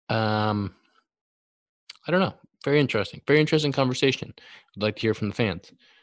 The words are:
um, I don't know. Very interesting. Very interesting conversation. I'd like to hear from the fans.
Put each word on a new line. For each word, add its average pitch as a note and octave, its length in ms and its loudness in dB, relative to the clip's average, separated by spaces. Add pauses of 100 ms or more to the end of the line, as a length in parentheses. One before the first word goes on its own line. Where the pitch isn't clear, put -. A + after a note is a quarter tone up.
um, G#2+ 680 0 (1300)
I D#3+ 60 -4
don't F#3 80 4
know. A2 140 0 (300)
Very C#3+ 160 4
interesting. B2 460 -2
Very D3+ 140 6
interesting D3 320 2
conversation. C3 680 0
I'd - 440 -16
like G#2 140 -2
to - 60 -10
hear A2 120 0
from G#2 140 -4
the G2+ 60 -6
fans. F#2+ 380 -4 (300)